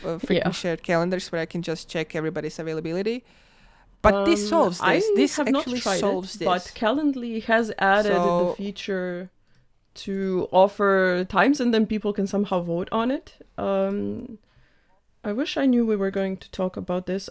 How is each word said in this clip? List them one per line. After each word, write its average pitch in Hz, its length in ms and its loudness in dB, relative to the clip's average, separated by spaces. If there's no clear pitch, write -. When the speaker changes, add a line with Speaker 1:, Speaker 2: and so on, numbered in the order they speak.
Speaker 1:
uh, 165 140 -6
frequent - 280 0
Speaker 2:
Yeah. 185 160 -4
Speaker 1:
shared 165 200 -4
calendars 180 480 -2
where 165 120 -4
I 160 40 -6
can 170 160 -8
just 165 280 -8
check 160 260 -6
everybody's 156 420 -6
availability. 165 680 -4
But 196 220 6
this 330 200 4
Speaker 2:
Um, - 40 -4
Speaker 1:
solves 214 320 4
this. 285 240 4
Speaker 2:
I 427 100 2
Speaker 1:
This 285 220 4
Speaker 2:
have 277 140 0
not 277 120 2
Speaker 1:
actually 247 180 -6
Speaker 2:
tried 196 180 0
it, - 20 -2
Speaker 1:
solves 190 380 -2
this. 170 100 -4
Speaker 2:
but 185 260 0
Calendly 240 680 -2
has 226 340 2
added 202 340 4
the 175 360 2
Speaker 1:
So - 80 -2
Speaker 2:
feature 185 760 -6
to 190 560 -2
offer 185 800 4
times, 269 320 4
and 240 140 2
then 220 120 4
people 214 260 -2
can 196 140 -2
somehow 196 360 -2
vote 175 280 -4
on 226 200 -2
it. - 240 -8
Um, 202 800 -4
I 208 100 -4
wish 262 240 -6
I 277 100 2
knew 240 200 4
we 220 100 2
were 196 140 -2
going 190 280 -2
to - 120 -20
talk 190 260 -4
about 180 300 -4
this. 190 240 -6